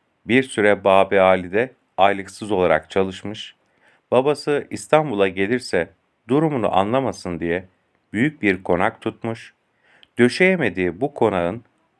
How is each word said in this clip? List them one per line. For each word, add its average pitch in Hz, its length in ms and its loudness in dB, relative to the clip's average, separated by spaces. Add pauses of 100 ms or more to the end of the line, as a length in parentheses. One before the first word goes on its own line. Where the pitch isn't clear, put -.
(260)
bir 127 160 2
süre 104 420 0
Babi 95 360 4
Ali'de 95 520 2 (240)
aylıksız 98 560 -2
olarak 87 380 0
çalışmış, 95 640 -6 (560)
babası 139 600 0
İstanbul'a 110 580 0
gelirse 98 600 -2 (400)
durumunu 135 480 0
anlamasın 101 640 -4
diye 85 240 -4 (480)
büyük 147 300 -2
bir 95 200 0
konak 92 380 -2
tutmuş, - 540 -10 (640)
döşeyemediği 117 840 2
bu 147 140 -4
konağın 95 500 -2 (360)